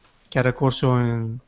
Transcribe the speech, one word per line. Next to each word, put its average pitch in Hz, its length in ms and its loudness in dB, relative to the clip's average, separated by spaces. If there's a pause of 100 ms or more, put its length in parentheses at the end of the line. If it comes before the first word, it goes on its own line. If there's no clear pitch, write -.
(280)
che - 120 -4
era 123 140 0
corso 131 440 2
in, 117 400 -2 (100)